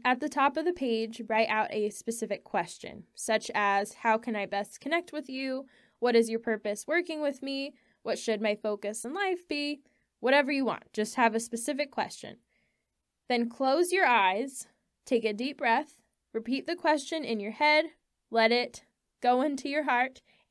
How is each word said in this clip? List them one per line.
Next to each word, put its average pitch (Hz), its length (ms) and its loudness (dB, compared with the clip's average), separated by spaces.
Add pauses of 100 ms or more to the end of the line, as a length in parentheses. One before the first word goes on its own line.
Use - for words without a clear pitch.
at 254 140 4
the 285 100 -2
top 277 260 2
of 320 100 -2
the 359 80 2
page, 226 540 -2
write 220 220 2
out 220 220 0
a 214 180 -2
specific 208 540 -6
question, - 640 -6 (100)
such - 380 -2
as, 202 420 2
"How 220 220 2
can 226 180 -4
I 202 100 -4
best - 340 -6
connect 339 320 -4
with 294 180 -8
you? 262 360 -6 (340)
What 240 160 4
is 233 140 6
your 226 100 -2
purpose 214 480 -4
working 330 340 0
with 285 200 -2
me? 277 320 -6 (300)
What - 140 -2
should 214 240 -2
my 214 140 0
focus 208 480 -6
in 247 100 -8
life 370 340 -2
be?" 294 340 -4 (380)
Whatever 269 320 4
you 269 140 0
want, - 280 -4
just 214 220 -2
have 233 200 4
a 226 40 2
specific 262 520 -4
question. - 480 -8 (880)
Then 233 220 0
close 269 420 2
your 370 140 4
eyes, 226 600 2 (380)
take 226 200 2
a 214 80 0
deep 262 240 -6
breath, 262 400 0 (360)
repeat 233 320 -4
the 339 100 -2
question 311 480 0
in 226 160 -4
your 208 120 -6
head, 302 400 4 (400)
let 226 200 4
it 240 320 -2 (380)
go 247 200 4
into 285 280 -2
your 294 140 0
heart, 254 380 0 (300)